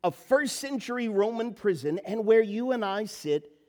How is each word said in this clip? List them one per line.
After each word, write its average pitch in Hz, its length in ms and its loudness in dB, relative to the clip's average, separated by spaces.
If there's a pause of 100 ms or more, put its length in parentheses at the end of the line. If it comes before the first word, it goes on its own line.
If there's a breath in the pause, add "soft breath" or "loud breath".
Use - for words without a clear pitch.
a 175 80 2
first 269 460 0
century 247 500 -4
Roman 220 480 0
prison 165 500 -2
and 214 220 -4
where 220 160 8
you 226 300 -2
and 233 120 0
I 202 200 -2
sit 151 480 -4 (160)